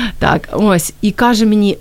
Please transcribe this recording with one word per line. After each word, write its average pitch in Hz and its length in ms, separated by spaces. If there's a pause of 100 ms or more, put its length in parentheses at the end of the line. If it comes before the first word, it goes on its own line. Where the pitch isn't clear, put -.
(200)
Так, - 320
ось. 190 500
І 208 100
каже 233 340
мені: 208 360